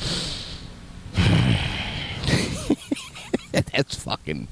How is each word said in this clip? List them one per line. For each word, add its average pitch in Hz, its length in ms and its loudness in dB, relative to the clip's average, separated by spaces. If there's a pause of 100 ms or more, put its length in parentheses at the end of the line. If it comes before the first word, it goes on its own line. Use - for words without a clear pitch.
(1160)
<sighs> - 2250 2
That's - 420 2
fucking - 580 -4